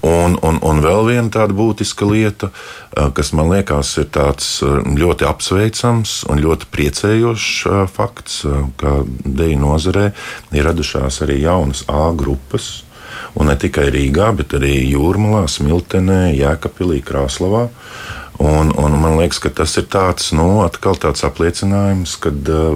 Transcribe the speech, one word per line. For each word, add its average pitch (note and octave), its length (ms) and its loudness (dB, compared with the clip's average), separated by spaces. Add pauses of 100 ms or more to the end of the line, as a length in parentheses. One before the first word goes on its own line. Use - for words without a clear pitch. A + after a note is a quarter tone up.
un, E2+ 360 4
un, D#2+ 240 0
un D#2 220 2
vēl G2+ 240 4
viena A#2 240 0
tāda G#2+ 240 0
būtiska G#2+ 500 -2
lieta, G#2 460 0
ā, - 580 -6
kas C#2+ 220 -4
man D#2 180 2
liekas D#2+ 480 0
ir D2 140 -2
tāds, C#2+ 460 0
ā, C#2 180 0 (140)
ļoti D#2+ 420 2
apsveicams A2 960 0
un D2 180 0
ļoti D#2 240 0
priecējošs, G#2+ 960 0
ā, F#2+ 220 2
fakts, - 580 -6
ā, C#2 300 0
ka C#2+ 260 0 (220)
deju C#2+ 420 0
nozarē F2 460 2 (380)
ir D2 200 0
radušās D2 560 -2
arī C#2+ 180 0
jaunas D#2 460 0
A D2+ 240 2
grupas. - 720 -4 (480)
Un - 180 0
ne C#2+ 80 4
tikai C#2+ 320 0
Rīgā, C#2+ 440 2
bet D2 240 -2
arī C#2 260 0
Jūrmalā, F#2 680 2
Smiltenē, F2+ 840 2
Jēkabpilī, D2 680 0
Krāslavā. F2+ 720 -2 (680)
Un, D2+ 360 2
un D2+ 240 2
man D#2+ 220 2
liekas, E2+ 200 0
ka F2+ 140 -2
tas D#2+ 240 -2
ir F2 100 -2
tāds, F#2 460 0
nu, F#2 300 4
atkal F2+ 340 0
tāds - 260 -2
apliecinājums, F#2+ 920 0
kad, D2 240 -4
ā, D#2+ 340 0